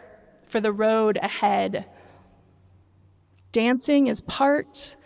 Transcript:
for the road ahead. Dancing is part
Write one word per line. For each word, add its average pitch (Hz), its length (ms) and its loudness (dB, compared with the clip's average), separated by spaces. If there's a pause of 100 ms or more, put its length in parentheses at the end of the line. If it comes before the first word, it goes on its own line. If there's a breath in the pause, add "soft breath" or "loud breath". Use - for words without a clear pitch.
(460)
for 226 140 -4
the 214 120 0
road 220 500 2
ahead. 196 640 -2 (1700 soft breath)
Dancing 254 560 2
is 226 140 -4
part - 840 -2